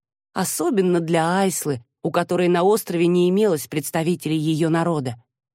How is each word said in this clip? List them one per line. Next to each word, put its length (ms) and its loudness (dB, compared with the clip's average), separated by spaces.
особенно 680 0
для 400 0
Айслы, 420 -2
у 80 -4
которой 380 0
на 140 2
острове 440 0
не 240 2
имелось 380 0
представителей 680 -4
её 320 0
народа. 480 -2